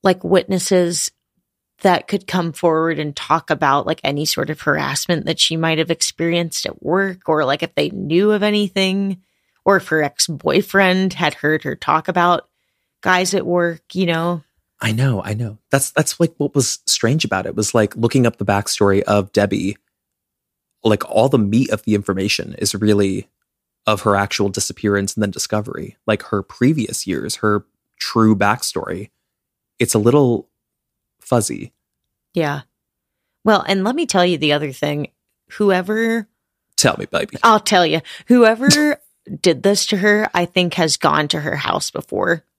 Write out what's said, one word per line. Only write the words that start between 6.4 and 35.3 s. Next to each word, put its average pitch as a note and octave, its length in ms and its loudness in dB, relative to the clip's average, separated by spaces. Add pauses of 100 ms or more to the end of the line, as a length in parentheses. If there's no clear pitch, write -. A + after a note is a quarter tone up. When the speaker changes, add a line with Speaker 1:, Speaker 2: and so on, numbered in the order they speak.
Speaker 1:
at - 160 -10
work, F#3 440 -2
or, D#3 200 2
like, C#3 160 -2
if - 120 -8
they D3+ 140 0
knew F#3+ 440 0
of G3+ 100 0
anything, G3 800 -2 (420)
or G3 120 4
if F#3+ 120 -2
her D#3 140 0
ex-boyfriend F#3 1120 0
had D#3+ 180 -2
heard D3+ 300 -2
her - 120 -6
talk - 340 -2
about F3 400 0 (520)
guys F#3 320 0
at G3 140 -2
work, E3+ 480 -2
you F#3 100 0
know? E3+ 380 -2 (400)
Speaker 2:
I A2 100 -2
know, A#2+ 300 0
I G#2 120 -6
know. A2 240 -8 (120)
That's, - 200 -2
that's, - 280 -2
like, E3+ 200 0
what C#3+ 160 -2
was - 320 0
strange C3+ 380 0
about F#2+ 220 -2
it, - 80 -8
was, - 200 -4
like, G#2+ 220 2
looking A#2 300 2
up A2+ 100 0
the G2+ 100 -6
backstory G2+ 560 2
of G2+ 300 0
Debbie, G2+ 440 0 (1040)
like, G#2+ 260 2
all A2+ 200 4
the C3+ 100 4
meat A2 320 2
of G#2 140 -4
the G#2+ 100 0
information G2 640 -4
is - 160 -4
really G2+ 540 0 (580)
of G#2+ 160 -2
her G#2 140 2
actual G2 340 0
disappearance G2+ 640 -2
and A2 80 -2
then G2+ 80 -2
discovery, - 680 -6 (100)
like, G#2+ 180 0
her G2+ 180 -4
previous A#2+ 640 -2
years, F#2 300 -4
her G#2 280 0 (340)
true A2 380 4
backstory. G2+ 720 -2 (680)
It's A#2 160 -2
a A2+ 40 4
little A#2+ 500 0 (680)
fuzzy. - 540 -4 (600)
Speaker 1:
Yeah. C#3+ 280 -4 (840)
Well, G#3 220 4
and F#3+ 180 -2
let A#3+ 100 -2
me E4+ 120 -2
tell F3+ 180 2
you F3+ 140 2
the D3 140 0
other C#3+ 200 -2
thing. D3 360 -4 (440)